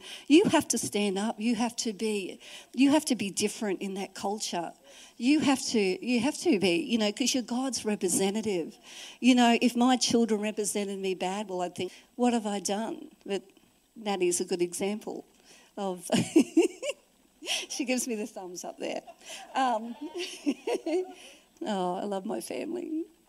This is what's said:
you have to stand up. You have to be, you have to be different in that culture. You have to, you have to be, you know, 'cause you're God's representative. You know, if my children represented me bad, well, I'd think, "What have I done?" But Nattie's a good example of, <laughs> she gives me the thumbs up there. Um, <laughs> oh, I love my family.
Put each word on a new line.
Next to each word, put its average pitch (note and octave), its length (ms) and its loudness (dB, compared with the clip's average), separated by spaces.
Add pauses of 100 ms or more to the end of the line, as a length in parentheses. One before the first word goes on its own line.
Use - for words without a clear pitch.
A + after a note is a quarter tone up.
(280)
you E4 180 8
have D4+ 240 4
to - 80 4
stand G3+ 400 0
up. A3 220 -2
You A3+ 160 2
have A3+ 220 -2
to A3+ 160 -4
be, G3+ 460 -4 (340)
you C4 180 6
have D4+ 140 4
to C4 100 2
be G3+ 140 -4
different G3+ 520 -2
in F#3+ 140 -6
that G3 200 -8
culture. G3+ 560 -4 (460)
You C#4+ 240 4
have C4+ 260 4
to, F#3+ 380 2
you A#3+ 160 2
have D4 180 -2
to C4+ 200 4
be, F3 180 4
you A3+ 200 0
know, D4+ 140 2
'cause B3+ 220 0
you're B3+ 100 0
God's A#3+ 420 -4
representative. G3 920 0 (420)
You B3+ 160 6
know, A#3 260 6
if B3 140 4
my B3+ 220 4
children A3 440 2
represented G#3 580 -4
me F#3+ 140 -2
bad, F#3+ 360 -2
well, F3+ 120 -4
I'd F3 140 -4
think, F3+ 160 -4 (240)
"What A#3+ 180 2
have A3 140 0
I G3+ 120 -2
done?" G3+ 500 -4 (160)
But G3 180 -4 (520)
Nattie's G3 440 0
a F#3 60 -2
good F3+ 160 -2
example G3 640 -4 (520)
of, F#3 380 -6
<laughs> - 1500 0
she - 160 -6
gives B3 220 -2
me A#3 80 -4
the G#3+ 120 -6
thumbs F3+ 360 -12
up - 160 -12
there. - 220 -6 (540)
Um, A#3+ 460 0
<laughs> - 1600 -6
oh, F#3 300 -2
I G3 100 -4
love G3 200 -4
my - 160 -6
family. - 640 -6 (240)